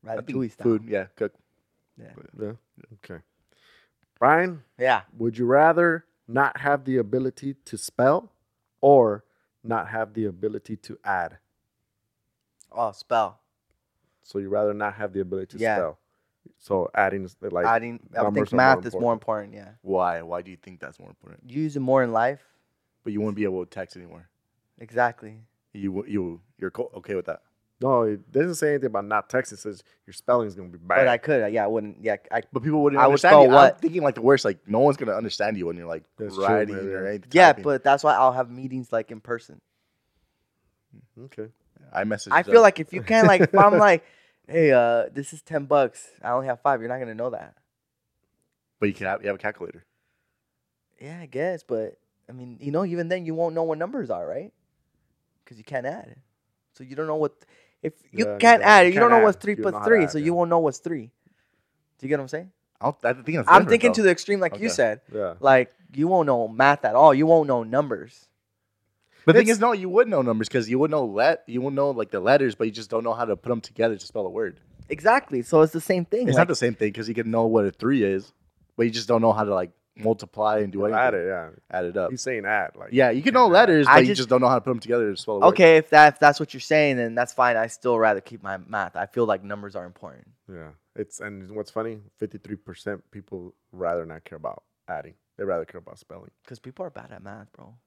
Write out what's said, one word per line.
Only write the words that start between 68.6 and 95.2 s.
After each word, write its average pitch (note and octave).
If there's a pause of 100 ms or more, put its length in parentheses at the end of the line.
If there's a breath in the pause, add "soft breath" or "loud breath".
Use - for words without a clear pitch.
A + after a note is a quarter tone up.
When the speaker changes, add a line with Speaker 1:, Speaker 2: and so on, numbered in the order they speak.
Speaker 1:
But D#3+
the A3+
thing A3
Speaker 3:
It's A3+
Speaker 1:
is, -
no, A#3+
you F#3
would A3+
know E3
numbers A2
'cause A#2
you B2
would C#3+
know D3
let-, A#2
you A#2+
would C#3
know, C#3
like, A2+
the G2
letters, B2
but A2
you A2
just G#2+
don't A2+
know A#2
how A#2
to G#2
put -
'em A#2
together A2+
to F#2+
spell G#2
a F#2
word. G2 (300)
Speaker 2:
Exactly. D#3
So D#3
it's D#3
the E3
same F3+
thing. A#3
Speaker 1:
It's C3
Speaker 2:
Like B2+
Speaker 1:
not F3
the D3+
same A#2+
thing G#2+
'cause A2
you A2+
can A2+
know A2+
what A2+
a F#2+
three B2
is, G2 (420)
but A#2
you A#2+
just A2+
don't A#2
know A2+
how G#2+
to, G2+
like, F2+ (240)
multiply G#2+
and G2+
do G2
Speaker 3:
Add A2
Speaker 1:
anything. F2+
Speaker 3:
it, -
yeah. E2+ (200)
Speaker 1:
Add F2+
it F2
up. F2+
Speaker 3:
He's B2+
saying A#2
add, G2+
like, -
Speaker 1:
Yeah, B2
you B2+
can D#3
Speaker 3:
can't -
Speaker 1:
know B3+
Speaker 3:
add. F#3+
Speaker 1:
letters, F3
Speaker 2:
I C3
Speaker 1:
but -
you -
Speaker 2:
just G3+
Speaker 1:
just B2+
don't B2+
know B2+
how C3
to A#2
put C3
'em A#2+
together A2+
to F#2+
spell G#2+
a G2
word. G#2+
Speaker 2:
Okay, E3
if D#3
that, D3+
if -
that's D3
what D3+
you're C3
saying, D3+
then A#2
that's B2
fine. B2
I A2+
still A#2+
rather A2
keep A2
my G2
math. F#2+
I F#2
feel A#2
like G2
numbers G2+
are F2+
important. F2+ (220)
Speaker 3:
Yeah. E2 (240)
It's, -
and G2+
what's G#2
funny, A2 (160)
fifty-three G#2
percent -
people F#2 (180)
rather F2
not D#2+
care E2
about D2+ (240)
adding. D#2 (240)